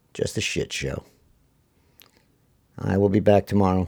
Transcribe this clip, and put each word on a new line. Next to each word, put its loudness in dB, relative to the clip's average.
just -6
a -6
shit -6
show. -10
I -2
will 4
be 2
back 4
tomorrow. 2